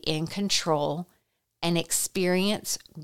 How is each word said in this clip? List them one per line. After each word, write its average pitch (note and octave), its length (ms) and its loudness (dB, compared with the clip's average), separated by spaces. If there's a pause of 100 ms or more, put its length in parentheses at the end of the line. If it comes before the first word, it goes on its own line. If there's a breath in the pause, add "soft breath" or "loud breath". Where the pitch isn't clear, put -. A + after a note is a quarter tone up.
in D#3+ 220 0
control D#3+ 800 0 (540)
and E3+ 160 2
experience F#3 1000 0 (260)